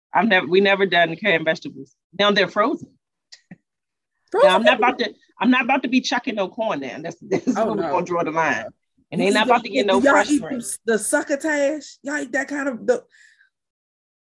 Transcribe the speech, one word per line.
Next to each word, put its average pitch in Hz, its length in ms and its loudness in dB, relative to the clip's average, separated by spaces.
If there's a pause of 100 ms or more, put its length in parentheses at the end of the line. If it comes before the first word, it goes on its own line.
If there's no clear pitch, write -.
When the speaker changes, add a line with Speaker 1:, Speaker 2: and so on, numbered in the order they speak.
(120)
Speaker 1:
I've 190 160 2
never, 185 180 2
we 180 140 4
never 196 240 2
done 170 320 2
canned 165 300 0
vegetables. 139 480 -6 (240)
Now 202 120 4
they're 196 180 2
frozen. - 420 -2 (1400)
Speaker 2:
Frozen 466 180 6
Speaker 1:
Now, - 80 4
I'm - 80 0
not 294 160 4
Speaker 2:
vegetables? - 220 0
Speaker 1:
about 208 120 -6
to, - 60 -20 (180)
I'm 220 120 2
not 254 140 2
about 254 180 0
to 262 60 -6
be 254 120 0
chucking 247 360 -4
no 190 120 -4
corn 202 320 -6
now. 123 220 -10
That's, 165 180 -12
that's - 280 -4
Speaker 2:
Oh, 220 180 0
Speaker 1:
where 220 100 -4
we're 190 60 -2
Speaker 2:
no. 160 100 -4
Speaker 1:
gonna 139 140 0
draw 170 180 -2
the 160 60 -4
line. 147 340 -2 (480)
And 170 80 -4
they 180 60 0
Speaker 2:
Do 202 80 2
Speaker 1:
not 220 120 2
Speaker 2:
y'all 240 100 4
Speaker 1:
about 240 80 -4
to - 60 -12
get 269 100 0
Speaker 2:
eat, 202 60 0
Speaker 1:
no 196 140 2
Speaker 2:
do 254 60 2
y'all 277 80 6
Speaker 1:
fresh 294 160 2
Speaker 2:
eat 294 100 2
Speaker 1:
greens. 240 460 -8
Speaker 2:
the 226 120 2
succotash? 285 1040 -4
Y'all 285 160 -8
eat 269 140 -10
that 269 160 -4
kind 285 220 -6
of 208 160 -10
the 240 180 0 (1200)